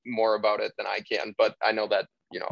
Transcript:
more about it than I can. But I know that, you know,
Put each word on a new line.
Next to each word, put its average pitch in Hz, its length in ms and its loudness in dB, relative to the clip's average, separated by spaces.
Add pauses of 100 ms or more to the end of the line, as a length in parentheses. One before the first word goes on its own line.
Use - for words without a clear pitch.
more 110 300 2
about 107 260 2
it 104 160 -4
than 104 80 -6
I 101 140 -2
can. 107 400 -4
But 110 220 4
I 110 100 2
know 107 160 0
that, 101 180 2 (260)
you 92 80 -8
know, - 120 -6